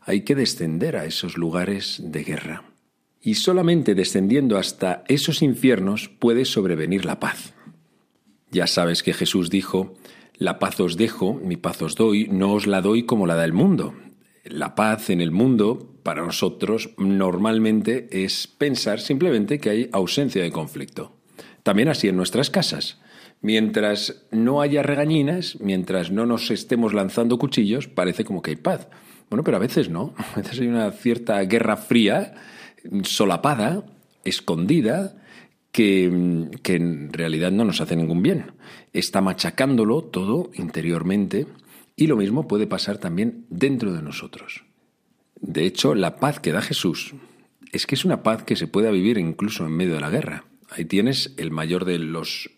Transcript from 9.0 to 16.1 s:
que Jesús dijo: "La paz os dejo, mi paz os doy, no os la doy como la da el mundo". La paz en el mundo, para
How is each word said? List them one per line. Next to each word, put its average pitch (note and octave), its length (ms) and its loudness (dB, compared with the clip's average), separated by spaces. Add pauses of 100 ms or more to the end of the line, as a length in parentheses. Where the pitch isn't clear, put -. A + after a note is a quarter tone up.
que F2+ 100 0
Jesús F2 360 0
dijo: F#2+ 460 -2 (420)
"La F2 220 -2
paz F#2+ 200 -2
os F2 160 0
dejo, G#2+ 380 0
mi F#2 240 -6
paz - 240 -6
os D#2+ 140 -4
doy, G#2+ 360 2
no G2 220 2
os G#2 140 0
la G2 140 2
doy A2 220 2
como G#2+ 240 2
la E2+ 80 2
da E2 100 2
el E2 80 0
mundo". D3+ 420 2 (500)
La - 300 -8
paz G#2+ 340 2
en F2 120 2
el E2 100 0
mundo, A2+ 720 2
para D#2 200 -4